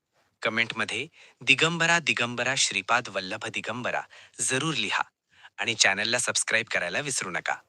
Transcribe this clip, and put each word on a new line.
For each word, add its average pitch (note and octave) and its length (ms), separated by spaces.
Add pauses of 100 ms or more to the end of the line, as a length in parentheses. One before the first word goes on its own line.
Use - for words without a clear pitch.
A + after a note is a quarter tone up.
(420)
कमेंटमध्ये A2+ 680 (340)
"दिगंबरा, E3 580
दिगंबरा, B2 560
श्रीपाद A2 520
वल्लभ G2 380
दिगंबरा" G#2+ 560 (380)
जरूर D3 340
लिहा A2 300 (540)
आणि A2 180
चॅनलला G#2+ 420
सबस्क्राईब A2 540
करायला F#2 280
विसरू C3+ 300
नका. D2+ 260 (140)